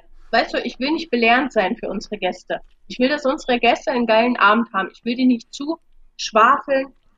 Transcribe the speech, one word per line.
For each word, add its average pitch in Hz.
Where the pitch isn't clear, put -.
weißt 254
du, 294
ich -
will 269
nicht 320
belehrend 240
sein 202
für 185
unsere 196
Gäste. 180
Ich -
will, 254
dass 285
unsere 262
Gäste 247
einen 240
geilen 226
Abend 220
haben. 190
Ich -
will 233
die 254
nicht 240
zu 302
schwafeln, 269